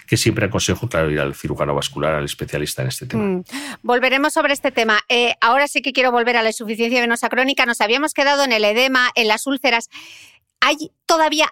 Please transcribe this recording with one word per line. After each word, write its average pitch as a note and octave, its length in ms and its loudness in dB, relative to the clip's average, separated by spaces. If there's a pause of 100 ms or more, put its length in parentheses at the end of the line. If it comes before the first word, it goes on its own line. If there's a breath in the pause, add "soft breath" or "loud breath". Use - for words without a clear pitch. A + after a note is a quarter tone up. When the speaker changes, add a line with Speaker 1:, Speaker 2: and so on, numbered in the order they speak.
Speaker 1:
que B2 120 0
siempre G#2+ 300 2
aconsejo, G2 420 -2
claro, D#2+ 220 0
ir D2+ 80 0
al C#2 140 -2
cirujano C#2+ 420 -4
vascular, D2 400 -2
al D2 100 -2
especialista D2 560 -6
en C2 80 -2
este - 160 -10
tema. G#3+ 180 -2
Speaker 2:
Mm. F#3 200 -2 (400 loud breath)
Volveremos B3+ 500 2
sobre D4 200 2
este C#4 180 -2
tema. A3 360 2
Eh, A#3+ 320 2
ahora C4 280 4
sí C#4+ 140 -4
que C#4 120 -6
quiero B3+ 180 2
volver A#3+ 240 2
a A#3 60 2
la A3 80 2
insuficiencia A#3 500 -2
venosa A#3 300 0
crónica. C4 360 2
Nos A#3+ 140 -2
habíamos A#3+ 340 0
quedado C#4 300 2
en C4 80 0
el A3 140 2
edema, B3 500 2
en A#3 140 2
las A3 180 0
úlceras. B3+ 420 0 (680 loud breath)
¿Hay D4+ 320 0 (140)
todavía D#4 460 2